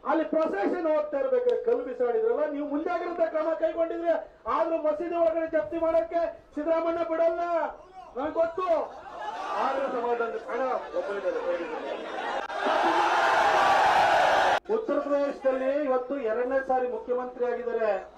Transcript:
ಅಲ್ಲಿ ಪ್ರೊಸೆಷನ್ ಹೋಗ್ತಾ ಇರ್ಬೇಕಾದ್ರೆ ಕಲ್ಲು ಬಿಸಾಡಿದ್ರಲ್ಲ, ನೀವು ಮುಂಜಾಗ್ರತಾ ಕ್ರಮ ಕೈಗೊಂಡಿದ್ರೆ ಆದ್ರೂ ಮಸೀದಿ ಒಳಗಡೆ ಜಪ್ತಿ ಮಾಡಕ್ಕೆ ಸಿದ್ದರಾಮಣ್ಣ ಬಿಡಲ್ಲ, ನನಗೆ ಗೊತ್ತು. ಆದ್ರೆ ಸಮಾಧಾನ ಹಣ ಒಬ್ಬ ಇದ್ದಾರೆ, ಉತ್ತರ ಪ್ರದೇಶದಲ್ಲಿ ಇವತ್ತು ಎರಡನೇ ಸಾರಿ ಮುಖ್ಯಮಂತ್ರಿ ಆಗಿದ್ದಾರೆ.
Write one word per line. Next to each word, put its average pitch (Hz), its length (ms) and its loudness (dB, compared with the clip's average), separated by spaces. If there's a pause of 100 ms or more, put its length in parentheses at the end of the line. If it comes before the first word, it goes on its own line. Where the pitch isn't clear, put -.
ಅಲ್ಲಿ 311 240 2
ಪ್ರೊಸೆಷನ್ 349 560 0
ಹೋಗ್ತಾ 302 320 0
ಇರ್ಬೇಕಾದ್ರೆ 247 440 2
ಕಲ್ಲು 254 220 2
ಬಿಸಾಡಿದ್ರಲ್ಲ, 240 560 0 (100)
ನೀವು 285 200 -4
ಮುಂಜಾಗ್ರತಾ 339 600 0
ಕ್ರಮ 311 160 0 (120)
ಕೈಗೊಂಡಿದ್ರೆ 330 520 0 (420)
ಆದ್ರೂ 330 200 2 (100)
ಮಸೀದಿ 330 380 -2
ಒಳಗಡೆ 330 320 2
ಜಪ್ತಿ 311 300 -2
ಮಾಡಕ್ಕೆ 330 360 2 (320)
ಸಿದ್ದರಾಮಣ್ಣ 330 460 0 (100)
ಬಿಡಲ್ಲ, 330 320 2 (720)
ನನಗೆ 302 260 -4
ಗೊತ್ತು. 349 260 0 (960)
ಆದ್ರೆ 269 320 0
ಸಮಾಧಾನ 233 420 -2 (120)
ಹಣ 240 120 -2 (380)
ಒಬ್ಬ 190 180 -4
ಇದ್ದಾರೆ, 175 220 -2 (3250)
ಉತ್ತರ 285 300 0
ಪ್ರದೇಶದಲ್ಲಿ 277 680 0 (160)
ಇವತ್ತು 254 280 0 (160)
ಎರಡನೇ 254 280 0 (100)
ಸಾರಿ 254 260 2
ಮುಖ್ಯಮಂತ್ರಿ 247 560 -4
ಆಗಿದ್ದಾರೆ. 226 400 -2 (260)